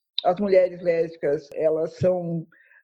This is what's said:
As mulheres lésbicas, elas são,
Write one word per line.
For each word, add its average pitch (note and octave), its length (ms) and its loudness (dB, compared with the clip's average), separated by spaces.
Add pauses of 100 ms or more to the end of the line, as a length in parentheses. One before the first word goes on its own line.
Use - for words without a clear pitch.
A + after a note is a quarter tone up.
(240)
As F3+ 160 2
mulheres F#3 420 2
lésbicas, E3 720 -2
elas D#3 420 -2
são, F3 480 -2 (400)